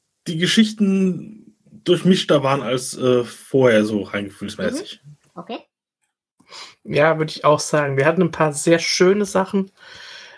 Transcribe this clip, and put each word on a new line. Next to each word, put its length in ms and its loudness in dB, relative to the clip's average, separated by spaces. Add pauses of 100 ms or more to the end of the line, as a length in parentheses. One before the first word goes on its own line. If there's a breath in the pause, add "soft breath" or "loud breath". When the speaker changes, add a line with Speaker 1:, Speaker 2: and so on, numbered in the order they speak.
(260)
Speaker 1:
die 120 -6
Geschichten 1300 0
durchmischter 760 2
waren 200 0
als, 340 -4
äh, 260 2
vorher 640 2
so 160 -2
rein 240 -6
gefühlsmäßig. 800 -8
Speaker 2:
Mhm. 120 -20 (180)
Okay. 240 -14 (1300 loud breath)
Speaker 3:
Ja, 340 0
würde 140 -4
ich 120 -12
auch 160 4
sagen. 380 -2
Wir 80 2
hatten 160 2
ein 80 2
paar 240 -2
sehr 240 2
schöne 480 2
Sachen. 440 -2 (680 loud breath)